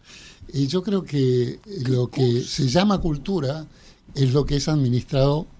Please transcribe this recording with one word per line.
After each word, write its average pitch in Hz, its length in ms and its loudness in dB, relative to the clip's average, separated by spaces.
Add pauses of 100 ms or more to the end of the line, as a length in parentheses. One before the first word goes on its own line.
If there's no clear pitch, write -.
(480)
Eh, 139 180 -2
yo 180 160 -2
creo 190 220 -2
que 127 560 0 (280)
lo 123 220 2
que 123 320 2
se 139 260 -2
llama 180 320 2
cultura 156 680 -4 (480)
es 131 180 2
lo 139 120 2
que 143 120 0
es 143 120 -2
administrado 139 800 0 (140)